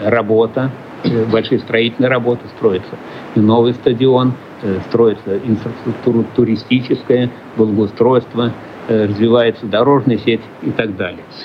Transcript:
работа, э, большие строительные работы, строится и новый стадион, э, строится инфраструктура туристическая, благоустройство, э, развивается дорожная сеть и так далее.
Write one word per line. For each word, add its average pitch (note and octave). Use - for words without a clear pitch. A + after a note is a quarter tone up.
работа, A2+
э, A#2
большие A2+
строительные A#2
работы, A#2+
строится -
и A#2
новый A#2
стадион, B2+
э, F#2+
строится G2+
инфраструктура A2+
туристическая, B2
благоустройство, A2+
э, A2
развивается A2+
дорожная A#2+
сеть G#2+
и -
так A2
далее. F2+